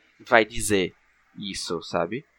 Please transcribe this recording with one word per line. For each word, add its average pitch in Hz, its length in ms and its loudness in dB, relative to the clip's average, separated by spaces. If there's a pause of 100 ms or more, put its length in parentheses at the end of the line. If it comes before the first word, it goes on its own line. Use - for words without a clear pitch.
(200)
vai 113 260 4
dizer 104 500 0 (420)
isso, 90 440 -6
sabe? 92 420 -4 (160)